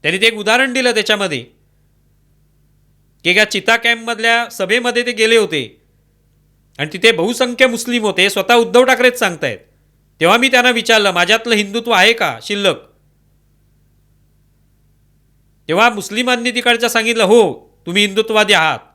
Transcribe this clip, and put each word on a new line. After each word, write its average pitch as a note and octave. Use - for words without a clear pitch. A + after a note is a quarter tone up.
त्यांनी F3
ते A3
एक A3+
उदाहरण A3+
दिलं B3
त्याच्यामध्ये, G3+
की E3
एका G#3
चिता G#3
कॅम्पमधल्या A#3
सभेमध्ये A#3+
ते A#3+
गेले A3
होते D#3
आणि D3+
तिथे F#3+
बहुसंख्य A#3+
मुस्लिम A#3
होते, G3
स्वतः G3
उद्धव A#3
ठाकरेच B3
सांगतायत. D#3
तेव्हा F3+
मी B3+
त्यांना B3
विचारलं, A3+
"माझ्यातलं G#3+
हिंदुत्व G#3
आहे G#3
का E3
शिल्लक?" G3+
तेव्हा G3
मुस्लिमांनी A#3
तिकडच्या A#3+
सांगितलं, A3+
"हो, G3
तुम्ही G3
हिंदुत्ववादी G#3+
आहात." D#3